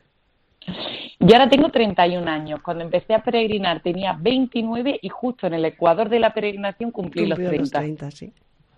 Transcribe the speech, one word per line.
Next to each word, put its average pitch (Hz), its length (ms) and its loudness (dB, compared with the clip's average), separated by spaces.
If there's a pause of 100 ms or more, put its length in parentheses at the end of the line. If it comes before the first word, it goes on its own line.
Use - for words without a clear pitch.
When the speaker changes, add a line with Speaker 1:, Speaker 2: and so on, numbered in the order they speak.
(1200)
Speaker 1:
Yo 190 160 10
ahora 254 120 6
tengo 277 220 4
treinta 196 360 2
y 180 100 0
un 170 120 -4
años. 156 340 -6
Cuando 170 220 -8
empecé 175 300 -2
a 220 80 0
peregrinar 214 580 -2
tenía 180 380 -4
veintinueve 240 840 -2
y 190 60 -8
justo - 380 -6
en 165 80 -4
el 160 100 -2
ecuador 170 440 0
de 233 120 2
la 220 140 2
peregrinación 202 560 -6
cumplí 196 360 -4
los 180 120 -2
Speaker 2:
Cumplió 175 220 -2
los 139 100 -4
Speaker 1:
treinta. 143 80 -2
Speaker 2:
treinta, 147 320 -6
sí. - 220 -18 (460)